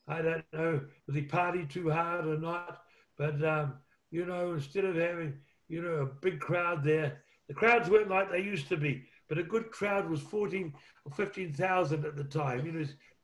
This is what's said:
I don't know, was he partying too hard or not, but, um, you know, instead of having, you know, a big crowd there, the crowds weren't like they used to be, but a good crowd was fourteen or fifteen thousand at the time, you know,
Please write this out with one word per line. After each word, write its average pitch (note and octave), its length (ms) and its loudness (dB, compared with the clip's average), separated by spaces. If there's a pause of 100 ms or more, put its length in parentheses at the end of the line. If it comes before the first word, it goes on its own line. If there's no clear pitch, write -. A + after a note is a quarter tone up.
I D#3+ 140 -2
don't E3 300 2
know, D#3+ 280 2 (260)
was C#3 100 0
he D3 60 2
partying F3 460 0
too E3+ 220 -2
hard E3+ 360 0
or D#3 120 0
not, E3+ 440 -6 (340)
but, D3 280 -2
um, D3+ 300 2 (360)
you E3+ 140 -2
know, F3 300 -2
instead E3 300 -2
of F#3 120 0
having, E3 420 -2 (300)
you E3 140 -6
know, E3+ 140 -2
a C#3 100 0
big D#3 340 -2
crowd F3 420 0
there, D3+ 400 2 (260)
the C#3+ 60 -10
crowds A3+ 360 4
weren't G#3+ 180 6
like F#3+ 220 2
they F3 100 0
used G3 280 -2
to F3 80 0
be, D3 280 0 (240)
but D#3 100 -2
a F3 40 0
good A3 280 -2
crowd G3 380 0
was D#3 120 0
fourteen F#3 520 -2 (320)
or C#3+ 80 -12
fifteen F#3+ 400 -4
thousand D#3+ 520 2
at D3+ 120 -6
the C#3+ 80 -4
time, C#3 400 -2
you E3 80 -4
know, D#3+ 140 -4 (380)